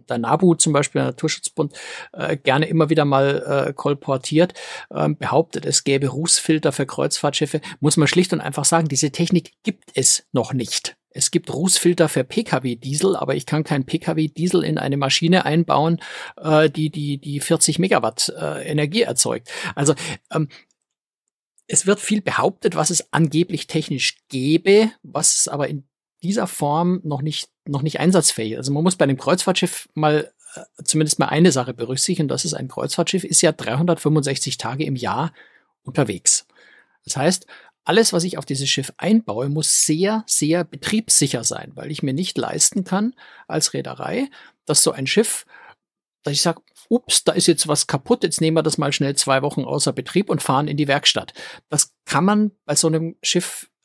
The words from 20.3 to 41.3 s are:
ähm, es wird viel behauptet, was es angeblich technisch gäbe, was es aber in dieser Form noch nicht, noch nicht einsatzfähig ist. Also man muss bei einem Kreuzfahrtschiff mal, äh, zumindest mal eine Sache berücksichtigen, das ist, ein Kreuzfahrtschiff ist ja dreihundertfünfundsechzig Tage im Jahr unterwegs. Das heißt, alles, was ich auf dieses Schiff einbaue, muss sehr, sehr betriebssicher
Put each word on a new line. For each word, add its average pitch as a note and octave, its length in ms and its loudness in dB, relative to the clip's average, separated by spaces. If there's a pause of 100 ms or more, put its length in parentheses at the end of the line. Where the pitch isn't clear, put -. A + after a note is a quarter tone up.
ähm, D#3 160 -2 (1200)
es - 200 -2
wird G3+ 140 2
viel G#3+ 220 -2
behauptet, F3 540 0
was D#3 120 0
es - 240 -2
angeblich D#3 540 0
technisch - 540 -4 (100)
gäbe, E3 600 4 (120)
was - 380 0
es - 80 0
aber C#3+ 200 -2
in C#3+ 160 -8 (380)
dieser G3 260 -2
Form E3+ 560 0
noch C#3+ 180 -4
nicht, D#3 260 -6 (200)
noch C#3 140 -2
nicht D#3 180 -2
einsatzfähig D3+ 520 2
ist. B2 60 -6
Also C3 140 -4
man D3+ 100 0
muss F3+ 140 2
bei D#3 80 2
einem C3+ 140 2
Kreuzfahrtschiff F3+ 760 0
mal, D3+ 380 2 (240)
äh, - 60 -16 (200)
zumindest D#3 380 0
mal C#3 60 4
eine E3 260 6
Sache B2+ 220 -2
berücksichtigen, C3+ 520 -2
das C3 180 -2
ist, D3+ 100 -4
ein C3+ 120 -8
Kreuzfahrtschiff - 560 -2
ist - 180 2
ja D#3+ 120 4
dreihundertfünfundsechzig D3 1080 0
Tage C3 260 -6
im C3+ 120 -4
Jahr A#2+ 360 -2 (520)
unterwegs. - 640 -2 (560)
Das - 120 -8
heißt, D#3 300 0 (380)
alles, A3 280 4
was F3 120 0
ich F#3 120 -6
auf D3 80 -8
dieses C3+ 240 -4
Schiff - 280 -4
einbaue, C#3+ 520 0
muss - 380 0
sehr, G3 400 0
sehr D#3+ 380 0
betriebssicher D3 800 0